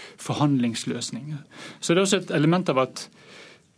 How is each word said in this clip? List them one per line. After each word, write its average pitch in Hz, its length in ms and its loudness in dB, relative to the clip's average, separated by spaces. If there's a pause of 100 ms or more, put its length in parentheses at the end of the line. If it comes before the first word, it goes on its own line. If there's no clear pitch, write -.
(220)
forhandlingsløsning. 127 1120 -2 (480)
Så - 120 0
det 170 40 6
er 196 80 4
også 190 160 2
et - 100 -10
element 170 380 4
av 139 160 2
at - 220 -10 (720)